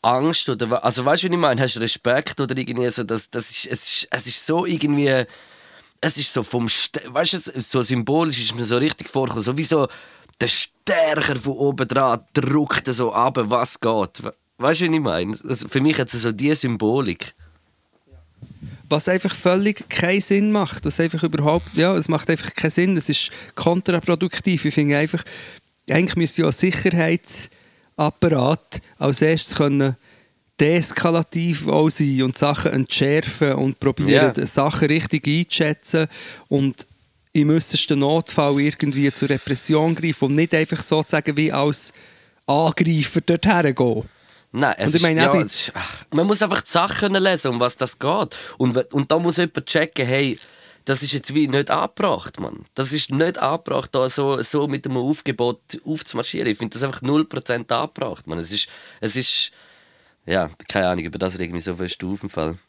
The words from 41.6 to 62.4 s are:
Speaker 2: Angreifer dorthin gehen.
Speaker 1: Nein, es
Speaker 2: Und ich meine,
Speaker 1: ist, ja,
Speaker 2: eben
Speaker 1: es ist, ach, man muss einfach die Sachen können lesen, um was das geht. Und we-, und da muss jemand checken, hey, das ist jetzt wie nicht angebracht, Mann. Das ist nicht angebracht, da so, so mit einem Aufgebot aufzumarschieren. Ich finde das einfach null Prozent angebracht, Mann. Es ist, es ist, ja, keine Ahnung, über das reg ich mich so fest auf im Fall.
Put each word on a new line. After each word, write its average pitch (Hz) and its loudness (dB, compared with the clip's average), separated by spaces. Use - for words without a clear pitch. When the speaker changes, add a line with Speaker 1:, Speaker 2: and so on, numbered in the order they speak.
Speaker 2:
Angreifer 160 2
dorthin 170 2
gehen. 117 0
Speaker 1:
Nein, 127 2
es 113 0
Speaker 2:
Und 156 0
ich 165 4
meine, 160 4
Speaker 1:
ist, 170 6
ja, 143 4
Speaker 2:
eben - 2
Speaker 1:
es - -6
ist, - -4
ach, - -10
man 160 2
muss 208 2
einfach - 0
die - -10
Sachen 190 0
können 190 2
lesen, 185 2
um 120 -2
was 123 2
das - -4
geht. 165 -2
Und 127 2
we-, 123 2
und 139 -2
da 160 4
muss 170 0
jemand 170 -2
checken, 151 0
hey, 131 0
das 135 0
ist 139 -2
jetzt 135 -6
wie 151 2
nicht 139 0
angebracht, - -2
Mann. - -10
Das 135 -4
ist 151 -2
nicht 160 0
angebracht, 135 -2
da 131 2
so, 139 0
so 143 -2
mit 135 -6
einem 131 -4
Aufgebot 123 -2
aufzumarschieren. - -4
Ich 104 -2
finde 113 -6
das 120 -4
einfach 135 -6
null 147 0
Prozent 120 -6
angebracht, 127 -6
Mann. 82 -6
Es 82 -8
ist, 107 -2
es 110 -4
ist, - 0
ja, 82 0
keine 92 2
Ahnung, 87 -2
über 82 -10
das 92 -4
reg 87 -6
ich 85 -10
mich 85 -6
so 92 -6
fest 87 -6
auf 98 -6
im 98 -10
Fall. 80 -4